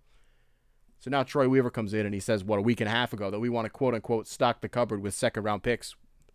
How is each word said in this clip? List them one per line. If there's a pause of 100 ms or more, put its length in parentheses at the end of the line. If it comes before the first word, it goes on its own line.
(960)
So
now
Troy
Weaver
comes
in
and
he
says,
what,
a
week
and
a
half
ago,
that
we
wanna,
quote
unquote,
stock
the
cupboard
with
second
round
picks. (400)